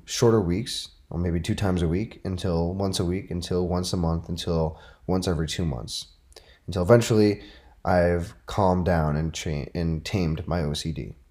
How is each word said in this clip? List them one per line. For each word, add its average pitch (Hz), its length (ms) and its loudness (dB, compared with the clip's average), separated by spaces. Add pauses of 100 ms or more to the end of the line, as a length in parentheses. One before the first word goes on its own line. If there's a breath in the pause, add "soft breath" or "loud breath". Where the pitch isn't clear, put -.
shorter 113 360 4
weeks, 87 500 -4 (200)
or 78 80 -6
maybe 87 200 0
two 101 160 -2
times 92 280 0
a 87 40 2
week, 90 380 -4
until 87 500 -2
once 98 240 -2
a 101 60 0
week, 90 260 -4
until 90 380 -2
once 90 240 -2
a 101 40 -2
month, 85 320 0
until 82 520 -2 (260 loud breath)
once 92 220 0
every 80 180 0
two 87 180 -4
months, 64 420 -6 (600 loud breath)
until 90 160 -2
eventually 107 600 6 (420 loud breath)
I've 87 500 2 (120)
calmed 90 400 2
down 78 280 2
and 78 180 -2
cha-, 73 420 -6
and 82 300 -2
tamed 82 440 -2
my 82 140 0
O 73 100 -2
C 80 180 -6
D. 73 240 -8 (160)